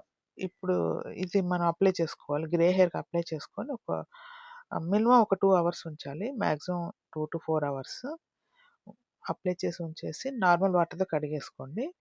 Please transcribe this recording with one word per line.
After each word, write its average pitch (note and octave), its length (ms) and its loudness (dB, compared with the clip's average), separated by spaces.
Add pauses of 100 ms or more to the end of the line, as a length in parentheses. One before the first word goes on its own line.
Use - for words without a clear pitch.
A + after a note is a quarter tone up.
(380)
ఇప్పుడు F#3 380 0 (420)
ఇది F#3 280 0
మనం F3 220 0
అప్లై F#3+ 240 6
చేసుకోవాలి. D#3 580 -2
గ్రే E3 220 4
హెయిర్‌కి F#3 260 4
అప్లై E3+ 280 -2
చేసుకొని G3+ 480 -8
ఒక, - 160 -10 (800)
ఆ, - 160 -6
మినిమం A3 360 4
ఒక - 140 2
టూ G3 200 2
అవర్స్ E3+ 300 0
ఉంచాలి. D#3 420 -8 (100)
మ్యాక్సిమం F3 460 -2 (260)
టూ D#3 160 -6
to E3 140 -8
ఫోర్ D#3 260 -2
అవర్స్ C3+ 340 -8 (1300)
అప్లై F3+ 300 -4
చేసి F3+ 260 -6
ఉంచేసి D#3+ 460 -10 (100)
నార్మల్ F3+ 360 4
వాటర్‌తో F3 360 0
కడిగేసుకోండి. D3 760 -6 (220)